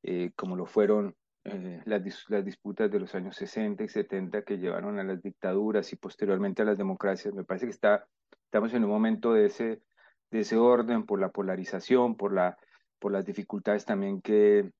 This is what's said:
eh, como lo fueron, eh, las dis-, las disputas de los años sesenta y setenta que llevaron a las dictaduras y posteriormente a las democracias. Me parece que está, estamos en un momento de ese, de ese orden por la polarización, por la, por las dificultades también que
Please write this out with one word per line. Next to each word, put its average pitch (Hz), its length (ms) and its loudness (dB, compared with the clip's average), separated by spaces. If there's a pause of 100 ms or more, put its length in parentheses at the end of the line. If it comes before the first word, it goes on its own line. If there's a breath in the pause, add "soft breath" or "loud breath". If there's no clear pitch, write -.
eh, 180 340 -4
como - 200 -6
lo 90 100 -6
fueron, 104 480 2 (300)
eh, 92 400 -10
las 107 180 -2
dis-, 95 260 -12
las 101 160 0
disputas 101 460 -4
de 101 100 0
los 95 140 -10
años 92 220 -8
sesenta 104 460 -6
y 107 60 -4
setenta 98 540 -4
que 101 160 -4
llevaron 92 400 -4
a 95 60 -4
las 95 180 -6
dictaduras 101 720 -2
y - 40 -12
posteriormente 98 680 -2
a 107 40 4
las 104 120 2
democracias. 98 560 -4
Me 92 100 -8
parece 120 220 -6
que 110 60 -8
está, 104 340 2 (380)
estamos 113 300 0
en 117 100 2
un 104 60 2
momento 110 420 2
de 107 140 8
ese, 113 340 -2 (500 soft breath)
de 113 100 -2
ese 107 160 0
orden 117 500 4
por 101 140 0
la 92 100 0
polarización, 98 840 0
por 101 160 -2
la, 90 240 2 (420 soft breath)
por 101 140 -4
las 98 120 -2
dificultades 101 600 -4
también 98 360 -4
que 104 600 6